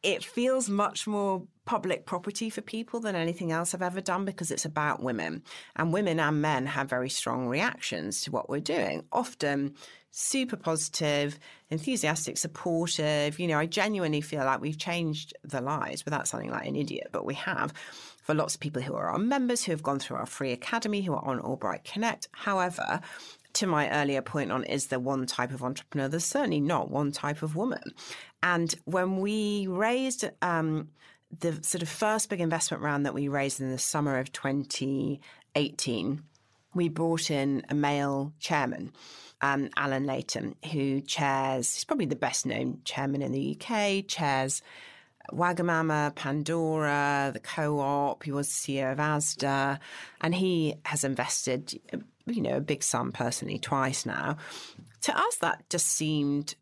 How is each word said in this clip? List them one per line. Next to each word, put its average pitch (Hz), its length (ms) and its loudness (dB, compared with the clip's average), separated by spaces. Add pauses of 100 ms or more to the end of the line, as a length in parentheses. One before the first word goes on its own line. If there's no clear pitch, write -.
it 190 200 2
feels 247 480 0
much 202 380 0
more 202 340 0 (220)
public 185 420 0
property 202 420 -4
for 214 120 -6
people 226 400 -6
than 208 160 -2
anything 170 340 0
else 170 240 0
I've 180 80 -4
ever 180 180 -2
done, 185 240 0
because 190 280 -4
it's - 120 -2
about 151 380 0
women. 87 400 -2 (320)
And 160 180 2
women 175 280 4
and 151 200 4
men 143 260 2
have 139 220 -2
very 127 220 0
strong 123 380 -2
reactions 120 760 -2
to 147 80 -6
what - 180 -2
we're 143 120 0
doing, 98 500 0
often 143 640 0 (380)
super 254 440 0
positive, 147 800 0 (300)
enthusiastic, 160 680 0
supportive. 156 1040 0
You 175 80 2
know, 156 100 4
I 160 80 4
genuinely 180 540 2
feel 147 240 -2
like 135 160 4
we've 151 180 -2
changed 165 640 -2
the 143 180 -4
lives, 147 440 -2
without 147 240 -2
sounding - 240 -4
like - 140 -4
an 139 100 -2
idiot, - 340 -2
but - 160 -2
we 139 80 -2
have, - 400 -2 (480)
for 156 120 2
lots 151 200 2
of - 60 -10
people 147 200 -2
who 139 140 -4
are 92 160 0
our - 80 0
members, 247 460 2
who 185 80 0
have 156 100 -2
gone 139 160 0
through 131 200 -6
our 123 80 -4
free 135 260 -2
academy, 208 500 -2
who 175 100 0
are - 120 -2
on 131 160 0
Albright 110 440 -2
Connect. - 480 -2
However, - 680 0 (540)
to 202 120 2
my 151 240 4
earlier 139 320 2
point 123 300 0
on, 123 120 2
is - 220 -2
there 127 140 0
one 131 260 0
type 127 260 -2
of 123 100 -6
entrepreneur? 135 460 -2
There's 165 160 0
certainly 208 360 2
not 143 300 2
one 143 220 2
type 147 300 -2
of 156 140 -2
woman. 226 260 -2 (600)
And 170 320 4 (100)
when 185 340 2
we 208 480 0
raised, 233 580 2 (160)
um, 160 480 2 (520)
the 160 220 0
sort 170 200 0
of 160 80 -2
first 214 400 2
big 185 100 -2
investment 160 420 0
round 143 220 2
that 143 80 0
we 143 160 -2
raised 139 320 0
in 131 100 -2
the 131 80 -4
summer 143 400 2
of 131 140 -2
twenty 139 880 -2 (360)
eighteen, 135 640 0 (520)
we 175 140 4
brought 165 420 0
in 139 380 2
a 143 60 0
male 143 640 2
chairman, - 540 -2 (500)
um, 139 340 2
Alan 135 300 2
Layton, - 480 -2 (180)
who 139 280 2
chairs, 135 760 2
he's - 100 -4
probably 254 220 2
the 135 100 0
best - 300 0
known 123 380 -2
chairman 139 360 0
in 131 120 -2
the 135 80 0
U 139 160 -2
K, 202 460 0
chairs 139 600 0 (720)
Wagamama, 160 840 2
Pandora, 147 1200 2
the - 60 -8
Co-op, 143 840 0
he 147 100 -2
was 143 160 0
the - 60 -2
C 139 240 -2
E 135 60 2
O 131 80 2
of 139 60 -2
Asda, 139 800 2 (440)
and 165 120 2
he 180 420 2 (100)
has 147 180 0
invested, 131 760 -2 (480)
you 240 140 -2
know, 135 160 2
a 135 40 2
big 147 220 -2
sum 127 300 0
personally - 460 -2
twice - 480 0
now. 117 320 -2 (640)
To - 160 2
us, 453 240 2
that - 260 -2
just - 200 2
seemed 147 720 2